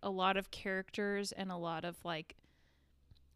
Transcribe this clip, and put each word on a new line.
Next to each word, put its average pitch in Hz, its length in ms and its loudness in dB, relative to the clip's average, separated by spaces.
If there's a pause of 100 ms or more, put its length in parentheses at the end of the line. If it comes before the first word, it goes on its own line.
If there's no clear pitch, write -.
a 202 80 0
lot 190 260 6
of 196 160 0
characters 202 800 0
and 190 180 -4
a 180 60 -4
lot 165 280 -2
of, 170 200 -6
like, 170 320 -2 (1000)